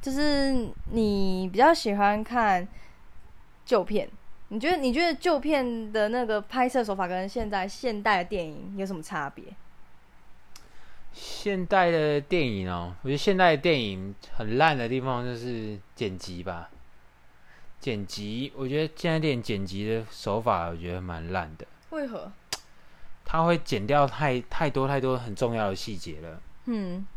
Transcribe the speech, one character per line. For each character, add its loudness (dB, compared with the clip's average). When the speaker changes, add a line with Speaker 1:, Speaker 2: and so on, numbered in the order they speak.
Speaker 1:
就 -4
是 4
你 2
比 -2
较 10
喜 2
欢 4
看 2
旧 6
片， 0
你 -4
觉 0
得， 4
你 2
觉 2
得 2
旧 2
片 0
的 2
那 0
个 0
拍 0
摄 2
手 -2
法 0
跟 -2
现 -4
在 -2
现 -4
代 4
的 -8
电 -2
影 -10
有 -4
什 -6
么 -8
差 -4
别？ -16
Speaker 2:
现 -2
代 6
的 4
电 2
影 0
哦， -4
我 -4
觉 0
得 2
现 4
代 8
的 -2
电 4
影 -4
很 2
烂 6
的 -2
地 0
方 -2
就 -4
是 -6
剪 -4
辑 -10
吧。 -8
剪 -4
辑， -6
我 -6
觉 0
得 -2
现 0
在 2
电 2
影 -2
剪 -2
辑 -4
的 0
手 -2
法， 2
我 -6
觉 -6
得 -4
蛮 -8
烂 -4
的。 -14
Speaker 1:
为 -4
何？ -10
Speaker 2:
它 2
会 6
剪 -2
掉 6
太， 0
太 0
多 2
太 2
多 2
很 -6
重 2
要 2
的 -2
细 -6
节 -8
了。 -12
Speaker 1:
嗯。 -4